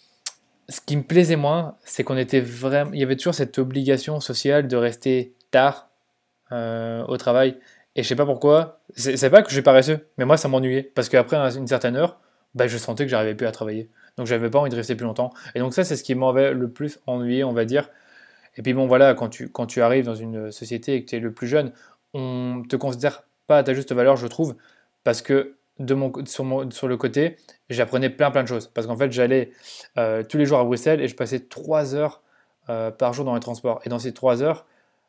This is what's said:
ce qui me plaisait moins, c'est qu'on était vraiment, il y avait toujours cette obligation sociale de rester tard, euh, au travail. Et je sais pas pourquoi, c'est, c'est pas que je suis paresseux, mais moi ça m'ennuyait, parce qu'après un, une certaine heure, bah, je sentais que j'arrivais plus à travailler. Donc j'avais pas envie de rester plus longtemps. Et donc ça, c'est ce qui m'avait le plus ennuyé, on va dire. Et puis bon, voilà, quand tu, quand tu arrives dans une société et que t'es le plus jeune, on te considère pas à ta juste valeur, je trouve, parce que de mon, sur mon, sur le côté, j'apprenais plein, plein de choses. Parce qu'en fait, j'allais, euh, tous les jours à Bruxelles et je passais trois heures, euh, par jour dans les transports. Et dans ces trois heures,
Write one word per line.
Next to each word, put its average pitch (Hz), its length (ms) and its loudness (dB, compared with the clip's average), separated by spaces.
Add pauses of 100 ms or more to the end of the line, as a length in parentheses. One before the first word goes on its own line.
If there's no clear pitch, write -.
(680)
ce - 120 -6
qui 147 160 -4
me 143 60 -2
plaisait 165 340 4
moins, 151 480 -2
c'est - 200 -6
qu'on 131 120 -4
était 131 240 2
vraiment, 131 520 -2
il 147 80 -4
y - 20 2
avait 131 140 0
toujours 165 180 -2
cette 135 240 -4
obligation 135 640 0
sociale 139 480 0
de 123 80 0
rester 123 580 0 (160)
tard, 135 380 4 (600)
euh, 113 560 -6
au 127 100 -4
travail. 127 400 0 (380)
Et 131 80 -4
je 110 60 -4
sais 170 80 -2
pas 143 100 2
pourquoi, 147 540 2 (140)
c'est, 131 220 -2
c'est 135 140 2
pas 202 120 10
que - 60 -2
je 135 60 -6
suis 135 80 0
paresseux, 139 440 6 (120)
mais 131 60 0
moi 147 120 6
ça 151 120 0
m'ennuyait, 131 340 0
parce 127 260 -4
qu'après 131 280 2
un, 135 140 0
une 131 160 -8
certaine 123 300 -2
heure, 170 240 -2 (340)
bah, 123 120 2
je 117 120 -4
sentais 117 260 -4
que 131 60 -4
j'arrivais 110 240 0
plus 117 120 -4
à 110 60 -2
travailler. 110 380 -8 (260)
Donc 123 100 -8
j'avais 117 240 -2
pas 135 80 2
envie 143 120 0
de 120 60 -4
rester 117 180 -4
plus 117 120 -8
longtemps. 123 260 -4 (220)
Et 123 60 -4
donc 123 140 -4
ça, 185 100 2
c'est 160 120 -4
ce - 60 -6
qui 135 120 -2
m'avait 131 380 2
le 123 180 -2
plus 147 360 -10
ennuyé, 123 380 0
on 127 80 -2
va 117 120 2
dire. 135 260 0 (680)
Et 117 60 -14
puis 123 120 0
bon, 131 120 0
voilà, 127 280 6
quand - 160 -6
tu, - 180 -12
quand 120 180 -6
tu 123 140 -4
arrives 123 240 4
dans 117 100 -6
une 110 380 -10
société 120 420 -6
et 120 100 -4
que - 60 -16
t'es 117 100 -4
le 113 120 -6
plus 120 140 -10
jeune, 135 260 0 (400)
on 127 560 -6
te 135 80 -4
considère 131 460 -4 (240)
pas 151 120 6
à 143 40 4
ta 135 100 0
juste 135 200 -4
valeur, 127 240 4
je 120 100 -6
trouve, 135 280 -4 (500)
parce 120 180 0
que 135 320 0 (240)
de 135 160 0
mon, 135 180 -2 (140)
sur - 180 -8
mon, 131 260 -4
sur - 160 -8
le 123 120 -2
côté, 143 400 -2 (320)
j'apprenais 127 400 0
plein, 139 200 2
plein 131 120 2
de 117 60 -4
choses. 120 180 -6
Parce 113 200 -6
qu'en 117 120 -6
fait, 135 120 2
j'allais, 123 420 2 (440)
euh, 113 260 0
tous 113 140 -6
les 147 80 4
jours 139 140 2
à 123 60 4
Bruxelles 123 360 0
et 135 80 -2
je - 80 -12
passais 127 240 -4
trois 151 540 -4
heures, 147 260 -4 (480)
euh, 113 220 -6
par 120 240 -2
jour 139 100 -6
dans 127 100 -2
les 117 60 -2
transports. 120 460 -6
Et - 20 -8
dans 120 100 -6
ces 120 140 -8
trois 123 300 2
heures, 165 240 -2 (420)